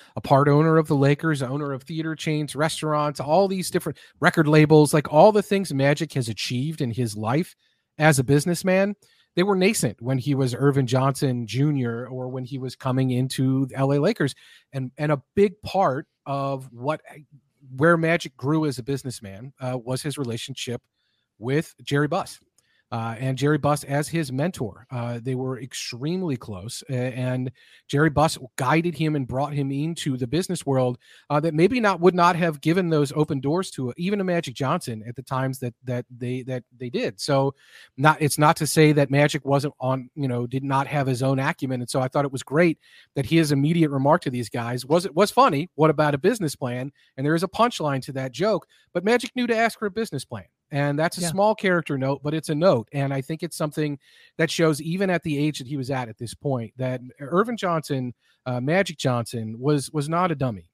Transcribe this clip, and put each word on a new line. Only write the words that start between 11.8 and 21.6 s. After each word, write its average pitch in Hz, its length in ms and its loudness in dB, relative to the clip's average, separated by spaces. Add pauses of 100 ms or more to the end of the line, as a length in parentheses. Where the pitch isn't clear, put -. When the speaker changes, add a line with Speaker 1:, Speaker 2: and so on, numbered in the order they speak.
Speaker 1:
or 127 200 -10
when 127 160 -8
he 127 140 -10
was 127 160 -10
coming 131 380 0
into 131 540 0
the 131 100 -14
L 139 160 2
A 143 80 2
Lakers. 160 340 0 (380)
And, 131 260 -8
and 151 140 -2
a 135 100 -2 (140)
big 202 260 2
part 165 460 0 (180)
of 139 460 -6
what, 127 300 -6 (760)
where 165 200 6
Magic 165 400 -2
grew 156 300 0
as 135 120 -4
a 120 40 -10
businessman, 120 800 -10
uh, 127 180 -6
was 123 240 -6
his 143 160 -6
relationship 120 640 -8 (560)
with 135 340 -2 (120)